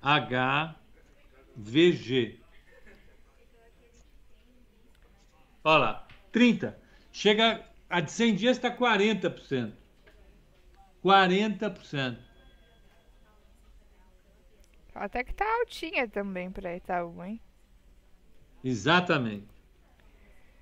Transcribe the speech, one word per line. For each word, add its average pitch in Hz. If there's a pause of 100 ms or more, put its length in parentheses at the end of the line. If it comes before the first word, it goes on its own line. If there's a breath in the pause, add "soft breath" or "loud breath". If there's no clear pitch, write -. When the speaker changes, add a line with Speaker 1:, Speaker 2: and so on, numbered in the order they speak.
Speaker 1:
H 135 (800)
V 131
G. 117 (3250)
Olha 156
lá, 113 (240)
trinta. 220 (320 soft breath)
Chega... 214 (240)
a 175
de 147
cem 226
dias, 240
tá 240
quarenta 214
por -
cento. 120 (1300)
Quarenta 196
por -
cento. 131 (2750)
Speaker 2:
Até 208
que -
tá 392 (140)
altinha 330
também 190
pra 185
Itaú, 175
hein? 214 (1200)
Speaker 1:
Exatamente. 131 (1160)